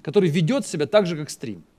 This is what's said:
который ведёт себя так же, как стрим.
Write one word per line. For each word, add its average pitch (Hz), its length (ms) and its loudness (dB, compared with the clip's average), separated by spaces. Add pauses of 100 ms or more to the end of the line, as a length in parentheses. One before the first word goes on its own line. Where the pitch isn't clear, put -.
который 185 280 2
ведёт 185 360 0
себя 147 220 -4
так 208 180 4
же, 170 120 -4
как 151 120 -10
стрим. 98 340 -14 (160)